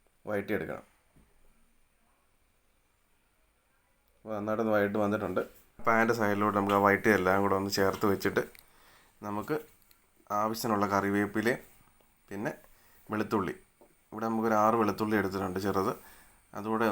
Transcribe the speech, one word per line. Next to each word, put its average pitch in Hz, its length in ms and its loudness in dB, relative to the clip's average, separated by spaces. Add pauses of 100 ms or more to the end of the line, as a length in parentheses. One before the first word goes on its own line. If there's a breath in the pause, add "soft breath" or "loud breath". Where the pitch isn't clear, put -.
(300)
വഴറ്റിയെടുക്കണം. 101 540 -4 (3250)
അപ്പോൾ 107 180 -10
നന്നായിട്ടൊന്ന് 107 380 0
വഴറ്റി 104 300 2
വന്നിട്ടുണ്ട്. 101 360 -2 (460)
പാൻ്റെ 113 320 2
സൈഡിലോട്ട് 104 400 2
നമുക്ക് 101 200 2
ആ - 80 2
വഴറ്റിയതെല്ലാം 98 580 4
കൂടെ 98 160 2
ഒന്ന് 98 180 -4
ചേർത്ത് 95 340 2
വെച്ചിട്ട് 95 320 -2 (840 soft breath)
നമുക്ക് 107 280 -6 (840)
ആവശ്യത്തിനുള്ള 110 440 0 (100)
കറിവേപ്പിലയും 101 720 0 (640 soft breath)
പിന്നെ 101 240 -8 (640 soft breath)
വെളുത്തുള്ളി, 104 420 -2 (540)
ഇവിടെ 110 180 -8
നമുക്കൊരു 110 360 0
ആറ് 110 180 4
വെളുത്തുള്ളി 107 400 0
എടുത്തിട്ടുണ്ട് 95 440 -4
ചെറുത്, 98 260 0 (680 loud breath)
അതുകൂടെ 110 320 -2